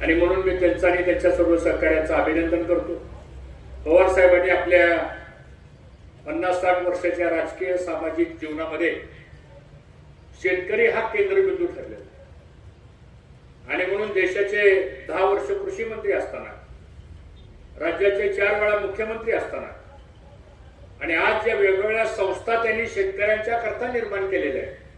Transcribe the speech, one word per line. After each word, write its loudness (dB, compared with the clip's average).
आणि 2
म्हणून 2
मी 0
त्यांचं 2
आणि 0
त्यांच्या 2
सर्व 2
सहकाऱ्यांचं 0
अभिनंदन 0
करतो. -4
पवार 6
साहेबांनी 6
आपल्या 4
पन्नास -2
साठ 2
वर्षाच्या 0
राजकीय -2
सामाजिक -2
जीवनामध्ये -4
शेतकरी 0
हा 0
केंद्रबिंदू 0
ठरलेला -12
आहे. -20
आणि -2
म्हणून -2
देशाचे 2
दहा 0
वर्ष 0
कृषी -4
मंत्री -4
असताना, -6
राज्याचे 2
चार 0
वेळा 2
मुख्यमंत्री -4
असताना -4
आणि -2
आज 2
ज्या 2
वेगवेगळ्या 2
संस्था -2
त्यांनी -2
शेतकऱ्यांच्या -2
करता -4
निर्माण -4
केलेल्या -2
आहेत, -12